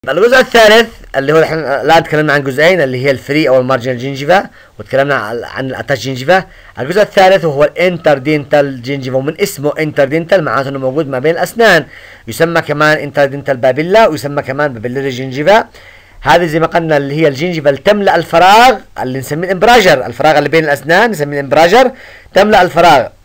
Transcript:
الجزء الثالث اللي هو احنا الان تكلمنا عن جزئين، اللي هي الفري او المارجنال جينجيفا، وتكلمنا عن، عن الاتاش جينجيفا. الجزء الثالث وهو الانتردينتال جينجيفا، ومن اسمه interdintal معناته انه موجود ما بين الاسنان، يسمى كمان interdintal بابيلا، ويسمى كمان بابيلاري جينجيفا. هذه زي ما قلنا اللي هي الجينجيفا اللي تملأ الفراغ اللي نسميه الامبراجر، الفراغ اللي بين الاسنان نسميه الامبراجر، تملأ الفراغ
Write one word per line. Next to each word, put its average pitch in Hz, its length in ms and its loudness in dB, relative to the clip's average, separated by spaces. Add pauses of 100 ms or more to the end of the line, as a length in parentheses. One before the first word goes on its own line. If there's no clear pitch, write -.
الجزء 226 300 2
الثالث 226 500 4 (260)
اللي 139 180 -2
هو 160 100 4
احنا 139 380 -4
الان 160 220 2
تكلمنا 151 300 -2
عن 143 100 0
جزئين، 151 380 0
اللي 131 240 -4
هي 143 60 2
الفري 139 380 -2
او 127 100 4
المارجنال 127 380 -2
جينجيفا، 139 520 -2 (300)
وتكلمنا 139 360 -2
عن، 113 280 -6
عن 127 220 -10
الاتاش 123 340 -6
جينجيفا. 135 440 -2 (360)
الجزء 170 220 -2
الثالث 190 440 2
وهو 147 180 0
الانتردينتال 147 1200 -2
جينجيفا، 131 360 -6
ومن 143 240 -4
اسمه 147 380 -4
interdintal 156 640 0
معناته 135 260 -2
انه 139 100 -8
موجود 131 280 -4
ما 135 120 -6
بين 147 120 0
الاسنان، 180 540 0 (420)
يسمى 165 340 -2
كمان 151 360 0
interdintal 139 600 -4
بابيلا، 160 500 2
ويسمى 143 340 -4
كمان 139 320 -4
بابيلاري 123 360 -6
جينجيفا. 135 580 -2 (540)
هذه 175 240 2
زي 160 140 -2
ما 160 80 0
قلنا 160 300 -2
اللي 143 180 -4
هي 160 120 2
الجينجيفا 151 420 -2
اللي 139 120 -2
تملأ 196 340 2
الفراغ 196 600 4 (260)
اللي 127 180 -6
نسميه 147 280 -6
الامبراجر، 185 580 2
الفراغ 143 320 0
اللي 147 120 0
بين 160 140 2
الاسنان 156 480 0
نسميه 143 280 -4
الامبراجر، 170 520 4 (420)
تملأ 208 280 4
الفراغ 160 460 4 (180)